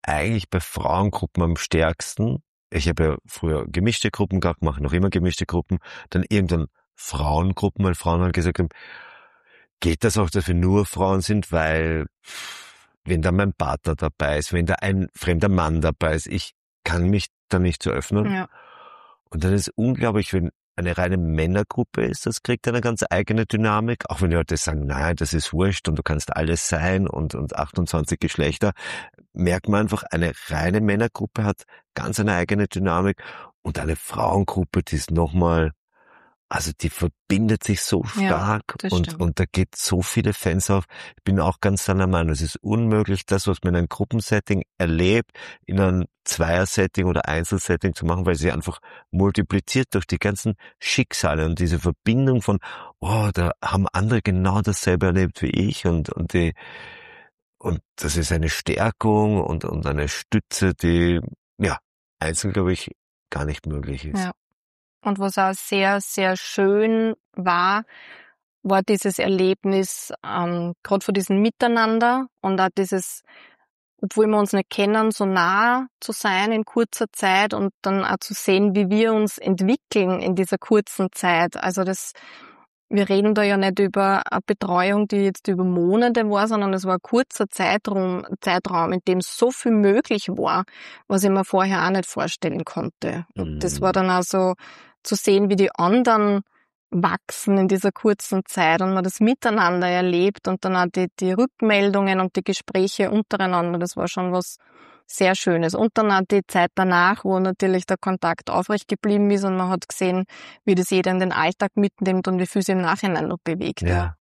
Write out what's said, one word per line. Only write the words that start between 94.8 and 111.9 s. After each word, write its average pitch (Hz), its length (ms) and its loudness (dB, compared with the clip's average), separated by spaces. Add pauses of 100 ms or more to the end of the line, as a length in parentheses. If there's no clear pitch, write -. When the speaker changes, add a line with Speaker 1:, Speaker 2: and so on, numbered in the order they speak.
Speaker 2:
zu - 140 -2
sehen, 196 340 4
wie 202 60 2
die 190 180 2
anderen 208 680 2 (500)
wachsen 185 680 0
in 190 100 4
dieser 190 220 2
kurzen 202 560 -2
Zeit 165 340 2
und 190 140 0
man 190 80 0
das 185 180 -4
miteinander 208 680 2
erlebt 180 580 0
und 190 180 -4
dann 185 120 0
auch 180 100 2
die, 180 220 -2 (100)
die 185 140 0
Rückmeldungen 202 880 2
und 185 160 -2
die 185 80 -4
Gespräche 190 640 -2
untereinander, 185 680 0
das 175 180 -6
war 175 120 -2
schon 180 240 -4
was 180 260 -4 (480)
sehr 190 280 2
Schönes. 170 400 0
Und 220 240 2
dann 214 140 4
auch 190 180 4
die 196 160 4
Zeit 175 300 2
danach, 185 480 2
wo 190 140 2
natürlich 185 460 0
der 185 140 -2
Kontakt 180 500 -2
aufrecht 196 400 -2
geblieben 202 420 2
ist 202 140 2
und 190 120 0
man 185 140 -2
hat 180 180 -4
gesehen, 185 360 -2 (400)
wie 202 120 4
das 185 140 0
jeder 185 200 2
in 185 80 2
den 185 140 0
Alltag 185 420 0
mitnimmt 190 540 0